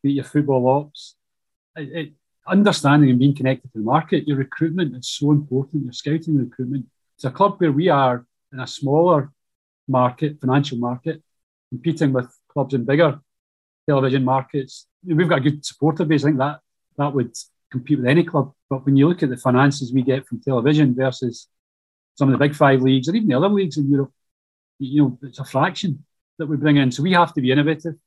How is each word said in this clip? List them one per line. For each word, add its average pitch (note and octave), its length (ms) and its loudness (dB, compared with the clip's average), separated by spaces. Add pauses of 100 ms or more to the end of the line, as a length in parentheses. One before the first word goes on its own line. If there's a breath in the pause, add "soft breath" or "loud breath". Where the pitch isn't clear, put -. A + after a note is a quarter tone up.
be C#3+ 80 0
it - 20 -2
your C3+ 100 -4
football C3+ 440 0
ops, D3 480 -2 (600)
it, C#3+ 160 -12
it, D#3 220 -10 (340)
understanding D3+ 640 4
and B2 100 4
being C#3 160 4
connected C3 360 -4
to A2 80 -12
the G#2 40 -6
market, D3+ 440 -2
your C#3 100 -2
recruitment D#3 580 -4
is B2+ 120 -14
so D3 240 -2
important, C#3+ 520 -2
your A#2+ 100 -10
scouting D#3+ 440 -4
recruitment. B2+ 480 -6 (300)
It's - 100 -14
a C3 60 -4
club G3+ 280 0
where E3 120 2
we C3+ 180 0
are B2 360 0 (260)
in C3 80 -14
a C3 80 -10
smaller D3 640 0 (560)
market, C3 540 -2
financial C#3 360 0
market, B2 440 -6 (480)
competing D3 440 -2
with B2 200 -4 (140)
clubs C#3 260 -6
in A#2+ 120 -2
bigger C#3+ 340 2 (680)
television C3+ 360 2
markets. C3 640 -4 (180)
We've E3 240 0
got D#3 100 2
a - 20 -2
good D3 240 -2
supporter D#3 400 -2
base. D3+ 180 0
I C#3 40 2
think C#3+ 120 2
that, C#3 200 -4 (380)
that C#3+ 160 -4
would A#2+ 220 -4 (360)
compete B2+ 280 -2
with B2 80 -2
any E3 160 4
club. D#3 300 -2 (160)
But C3 160 -6
when C#3 120 4
you C#3 100 6
look F3 160 0
at C3+ 60 -2
the A#2+ 80 -6
finances B2+ 560 0
we C3+ 80 2
get C3+ 260 -2
from A2+ 140 -10
television C3+ 540 2
versus B2+ 520 -4 (680)
some C#3 120 0
of C3+ 60 4
the C#3 120 2
big D3 100 -2
five C3+ 260 4
leagues C3 260 2
or F3+ 80 -2
even A3 140 0
the B2+ 80 2
other F#3 120 2
leagues F#3+ 280 -2
in C#3 120 -2
Europe, C#3 220 0 (680)
you C#3+ 240 0
know, B2 180 -2
it's C3 180 -18
a C3+ 60 -10
fraction D3+ 580 -4 (340)
that D#3 100 -6
we D3+ 100 -4
bring D3 200 2
in. C3 140 2
So C#3 120 -6
we F#3 100 0
have F3 220 2
to C#3+ 60 -2
be B2+ 100 0
innovative. D3+ 420 0 (140)